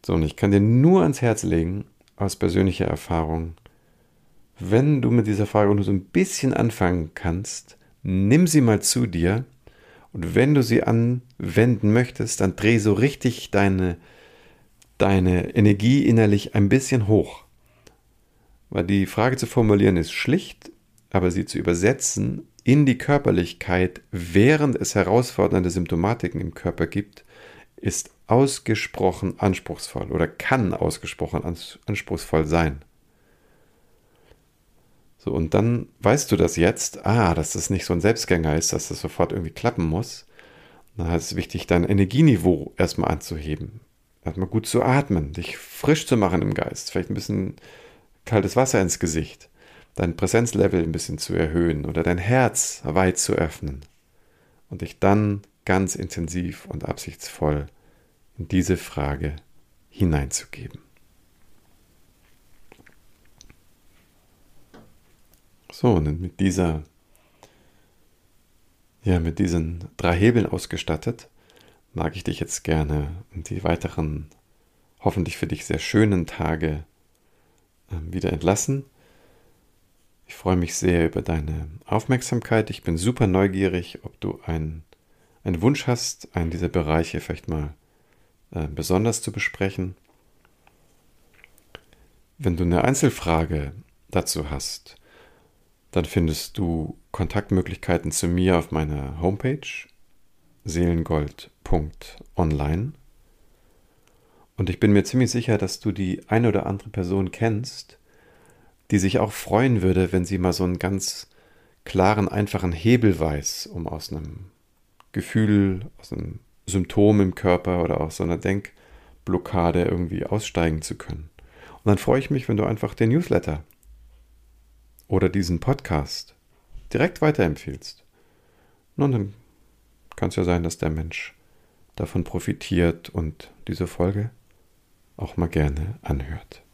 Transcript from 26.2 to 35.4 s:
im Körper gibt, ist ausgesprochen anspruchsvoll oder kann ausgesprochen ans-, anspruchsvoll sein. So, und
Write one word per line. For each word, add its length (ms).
im 140
Körper 340
gibt, 380
ist 360
ausgesprochen 1120
anspruchsvoll 720
oder 160
kann 460
ausgesprochen 680
ans-, 420
anspruchsvoll 600
sein. 380
So, 140
und 220